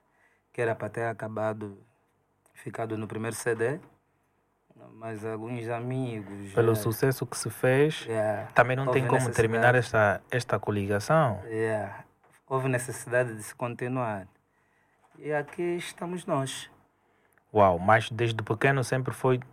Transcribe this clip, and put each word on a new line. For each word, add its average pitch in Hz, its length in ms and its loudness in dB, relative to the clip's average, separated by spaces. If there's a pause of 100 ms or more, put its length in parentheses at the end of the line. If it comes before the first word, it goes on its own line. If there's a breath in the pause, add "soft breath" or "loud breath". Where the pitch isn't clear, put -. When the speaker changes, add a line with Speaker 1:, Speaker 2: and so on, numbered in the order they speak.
(520)
Speaker 1:
que - 80 -6
era 117 140 2
pra 107 160 -6
ter 117 160 -4
acabado, 110 720 -4 (760)
ficado 110 440 -6
no 107 100 -6
primeiro 110 280 -6
C 117 200 0
D, 120 240 0 (1120)
mas 110 320 -10
alguns 113 440 -6
amigos, 113 840 -6
Speaker 2:
Pelo 113 200 6
Speaker 1:
eh, - 20 2
Speaker 2:
sucesso 127 500 0
que - 100 -10
se - 140 -6
fez, 135 560 2
Speaker 1:
yeah, 107 460 -2
Speaker 2:
também 127 240 2
não 131 100 -2
Speaker 1:
houve 131 140 2
Speaker 2:
tem 127 80 2
como 131 80 4
Speaker 1:
necessidade. 127 200 0
Speaker 2:
terminar 113 380 6
esta, 110 560 4
esta 120 300 -2
coligação. 104 840 2
Speaker 1:
Yeah. 110 600 -2 (440)
Houve 131 200 0
necessidade 123 640 0
de 107 80 -12
se - 100 -14
continuar. 120 720 -4 (920)
E 151 160 -6
aqui 175 420 -4
estamos 175 500 -8
nós. 135 460 -4 (840)
Speaker 2:
Uau, 98 240 6
mas 107 320 4
desde 113 320 -2
pequeno 131 440 0
sempre 127 280 -2
foi 127 280 2 (120)